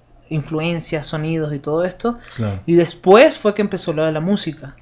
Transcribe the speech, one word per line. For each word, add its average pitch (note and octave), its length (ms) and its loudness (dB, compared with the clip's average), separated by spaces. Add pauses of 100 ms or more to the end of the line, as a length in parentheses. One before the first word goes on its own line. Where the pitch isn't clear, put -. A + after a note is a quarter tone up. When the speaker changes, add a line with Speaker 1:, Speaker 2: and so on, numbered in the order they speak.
(300)
Speaker 1:
influencias, D#3 760 -4
sonidos D#3 460 -4
y C#3+ 60 -6
todo D#3 260 -2
esto. A#3 340 -6 (160)
Speaker 2:
Claro. G2+ 320 -4
Speaker 1:
Y E3+ 80 4
después F#3+ 640 6
fue G#3 160 -2
que G#3+ 80 -4
empezó F#3 300 -4
lo D#3 120 0
de D#3+ 60 0
la D#3 80 -4
música. D#3+ 640 -4